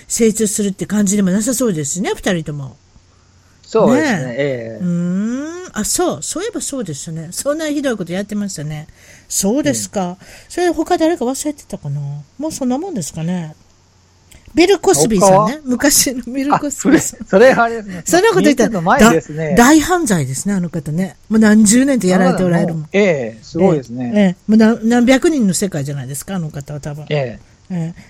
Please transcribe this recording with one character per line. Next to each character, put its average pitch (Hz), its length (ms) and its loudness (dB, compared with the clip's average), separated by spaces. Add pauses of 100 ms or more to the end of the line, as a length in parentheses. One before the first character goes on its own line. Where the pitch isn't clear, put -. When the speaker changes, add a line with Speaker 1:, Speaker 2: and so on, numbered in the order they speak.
Speaker 1:
精 226 240 2
通 220 160 -2
す 202 160 -4
る 202 60 -2
っ - 20 -6
て 185 120 -8
感 208 220 0
じ 190 100 0
で 202 60 2
も 185 80 2
な 208 120 0
さ 247 120 -2
そ 262 120 0
う 214 60 0
で 151 120 -4
す - 100 -6
し 175 60 -6
ね、 277 160 -4
二 - 160 -4
人 170 100 -2
と 156 100 -10
も。 139 240 -12 (840)
Speaker 2:
そ 214 260 2
う 240 60 6
で 302 100 2
す 254 120 0
ね、 147 80 -4
Speaker 1:
ね 123 80 -8
え。 117 60 -10
Speaker 2:
え 123 420 -4
え。 180 40 -8
Speaker 1:
う - 0 -
ー 220 840 -4
ん。 - 40 -18
あ、 214 120 -6
そ 320 300 -2
う。 156 80 -12
そ - 180 -8
う - 20 -6
い 440 60 -6
え - 20 -8
ば 339 100 -8
そ - 180 -8
う 240 60 -6
で 160 100 -10
し 139 100 -14
た 165 80 -12
ね。 160 180 -10
そ 277 240 -4
ん 311 40 -6
な 311 100 -6
ひ 294 140 -4
ど 277 100 -2
い 226 40 -4
こ 190 80 -8
と 165 80 -10
や 190 100 -4
っ - 20 -6
て 202 100 -12
ま 202 140 -4
し 190 60 -10
た 147 100 -10
ね。 151 240 -10 (400)
そ 208 300 0
う 302 40 0
で 285 120 0
す 214 140 -6
か。 185 320 -4
Speaker 2:
え - 40 -20
え。 - 20 -20 (220)
Speaker 1:
そ - 120 -6
れ 359 100 2
他 330 280 -2
誰 330 200 2
か 247 60 -4
忘 262 200 -4
れ 294 100 -4
て - 100 -20
た 196 140 -12
か 147 100 -10
な？ 143 120 -4 (380)
も 294 100 -6
う 311 40 -8
そ 277 120 -6
ん 247 40 0
な 247 100 0
も 381 120 -6
ん 349 40 -8
で 202 80 -4
す - 100 -8
か 165 100 -8
ね。 165 320 -6 (1000)
ビ 339 100 6
ル・ 381 140 4
コ 381 120 2
ス 156 140 4
ビ 220 120 2
ー - 20 4
さ 196 240 6
ん - 20 0
ね。 220 60 -2
Speaker 2:
他 302 60 -8
は？ - 60 -14
Speaker 1:
昔 262 480 0
の 240 120 -8
ビ 269 180 -6
ル・ 277 160 -2
コ 294 100 -4
ス - 200 -4
ビ 277 80 6
ー - 20 6
さ - 180 -4
ん。 - 60 -16
Speaker 2:
あ、 - 20 -12
そ - 140 2
れ、 254 160 8
そ - 0 -
れ 233 80 2
あ 233 60 0
れ 233 80 -6
で 220 80 -10
す 214 40 -14
ね。 175 160 -12
Speaker 1:
そ 330 140 2
ん 370 40 4
な 453 80 6
こ 403 40 0
と - 60 4
言 302 140 4
っ - 20 -8
た 233 80 2
ら、 190 60 2
Speaker 2:
ミ 226 40 -6
ー 190 40 -2
ト 165 40 -4
の - 0 -
前 214 300 6
で 165 80 2
す - 120 -14
ね。 151 180 -4
Speaker 1:
だ-、 180 60 0
大 277 240 6
犯 330 260 0
罪 175 200 0
で 131 80 -6
す - 140 -6
ね、 202 60 -2
あ 190 60 -2
の 175 80 -4
方 160 220 -8
ね。 175 260 -4 (120)
も 214 80 0
う - 20 4
何 220 260 6
十 240 200 4
年 269 160 2
と 185 80 0
や 180 100 4
ら 180 140 4
れ 175 40 0
て 180 60 0
お 180 60 2
ら 170 100 2
れ - 80 2
る 170 80 -4
も 160 60 -6
ん。 - 60 -8
Speaker 2:
あ、 - 60 -20
え 143 460 0
え、 - 60 -20
す - 140 -10
ご 180 140 4
い 156 40 2
で 131 80 -4
す 113 60 -18
ね。 123 220 -6
Speaker 1:
え 208 60 0
え、 208 40 4
え - 80 6
え。 180 60 -6 (120)
も 214 60 2
う - 20 6
何、 220 320 4
何 240 180 2
百 269 240 4
人 277 160 0
の 180 80 0
世 196 140 -2
界 147 160 -6
じ 143 80 -8
ゃ - 20 -6
な 143 80 -8
い 123 60 -12
で 139 80 -10
す - 100 -14
か、 196 80 -10
あ 185 60 -4
の 156 100 -8
方 147 240 -12
は 147 60 -10
多 147 140 -12
分。 151 160 -14
Speaker 2:
え 127 280 -4
え。 - 120 -20 (220)
Speaker 1:
え 170 240 -6
え。 - 140 -20